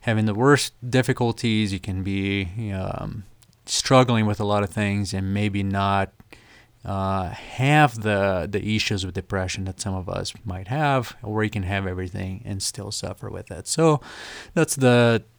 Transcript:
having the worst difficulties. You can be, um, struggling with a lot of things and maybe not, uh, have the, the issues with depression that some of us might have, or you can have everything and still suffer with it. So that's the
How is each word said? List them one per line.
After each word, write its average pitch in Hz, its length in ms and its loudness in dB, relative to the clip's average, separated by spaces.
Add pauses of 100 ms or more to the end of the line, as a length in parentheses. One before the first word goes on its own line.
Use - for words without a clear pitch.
having 110 240 2
the 107 80 2
worst 131 400 4 (160)
difficulties. 117 800 2
You 98 80 -4
can 92 240 -4
be, 98 720 -2
um, 98 500 -6 (420)
struggling 123 600 4
with 104 140 0
a 110 40 -2
lot 104 200 2
of 101 60 -4
things 101 440 -2
and 95 200 -2
maybe 101 300 0
not, 98 480 0 (720)
uh, 95 460 -2
have 139 720 2
the, 98 480 2
the 104 260 0
issues 101 300 0
with 90 80 -6
depression 95 520 -4
that 92 140 -8
some 95 140 -4
of 92 160 -6
us 95 240 -4 (100)
might 92 240 -8
have, 135 540 0
or 107 220 -2
you 107 60 0
can 101 140 -4
have 98 220 -2
everything 92 580 -6
and 101 200 -6
still 101 280 -8
suffer 98 380 -8
with 95 220 -12
it. 82 160 -12
So 160 340 4 (540)
that's 165 200 2
the 120 480 6 (160)